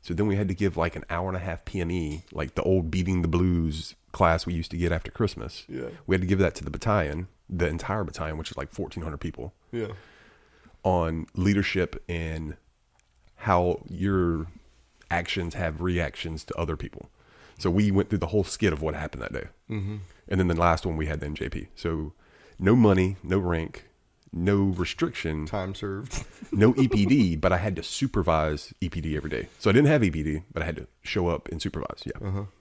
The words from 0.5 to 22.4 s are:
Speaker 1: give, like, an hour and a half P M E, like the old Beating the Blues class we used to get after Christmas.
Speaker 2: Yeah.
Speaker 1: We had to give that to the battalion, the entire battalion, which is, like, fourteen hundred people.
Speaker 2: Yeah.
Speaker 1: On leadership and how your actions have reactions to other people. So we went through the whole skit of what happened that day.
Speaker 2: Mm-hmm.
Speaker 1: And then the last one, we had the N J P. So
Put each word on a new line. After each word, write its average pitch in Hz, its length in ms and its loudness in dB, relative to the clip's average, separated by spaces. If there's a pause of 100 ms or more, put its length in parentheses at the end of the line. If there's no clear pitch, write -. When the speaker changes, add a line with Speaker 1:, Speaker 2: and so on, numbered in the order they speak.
Speaker 1:
give, 92 220 0
like, 82 200 0
an 76 140 -10
hour 87 180 -4
and 92 80 -4
a 90 40 -6
half 85 240 -8
P - 160 -4
M 85 120 0
E, 82 300 -2 (100)
like 76 240 -6
the - 60 -2
old 90 280 2
Beating 90 320 2
the 82 60 2
Blues 82 680 2 (160)
class 82 360 2
we 87 80 -4
used 82 180 -4
to 82 40 -6
get 85 140 0
after 82 220 -4
Christmas. - 560 -4
Speaker 2:
Yeah. 127 220 -10 (160)
Speaker 1:
We 95 80 2
had 92 80 2
to 92 40 0
give 95 140 2
that 85 160 4
to - 80 -10
the - 60 -6
battalion, 85 580 -2 (200)
the 87 200 0
entire 90 340 -4
battalion, 78 340 -6
which 80 140 -8
is, - 60 -12
like, 69 160 -8
fourteen 85 320 -8
hundred 78 140 -8
people. - 360 -10 (160)
Speaker 2:
Yeah. 107 220 -6 (920)
Speaker 1:
On 82 520 2
leadership 95 760 2
and 80 480 -4 (800)
how 90 520 2
your 87 600 0 (600)
actions 85 440 -2
have 82 260 -4
reactions 82 640 -2
to - 140 -8
other 80 180 -2
people. - 340 -12 (480)
So 95 120 0
we 101 220 4
went 98 160 4
through 101 100 0
the 82 100 -2
whole 101 160 2
skit - 280 0
of 73 100 -4
what 78 120 -2
happened 73 280 -8
that 50 100 -8
day. - 140 -8 (240)
Speaker 2:
Mm-hmm. 104 260 -6 (320)
Speaker 1:
And 95 120 2
then 92 80 4
the 85 80 2
last 85 280 4
one, 85 120 -2
we 78 100 -2
had 78 140 -4
the 76 60 -8
N 76 100 -6
J - 120 -6
P. - 280 -10
So 78 360 -4 (460)